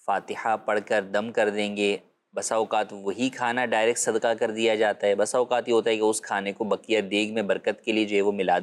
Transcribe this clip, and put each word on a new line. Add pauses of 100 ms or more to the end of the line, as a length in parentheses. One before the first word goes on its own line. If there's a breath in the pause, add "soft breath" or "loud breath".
فاتحہ
پڑھ
کر (100)
دم
کر
دیں
گے۔ (380)
بسا
اوقات
وہی
کھانا
ڈائریکٹ
صدقہ
کر
دیا
جاتا
ہے،
بسا
اوقات
یہ
ہوتا
ہے
کہ
اس
کھانے
کو
بقیہ
دیگ
میں
برکت
کے
لیے
جو
ہے
وہ
ملا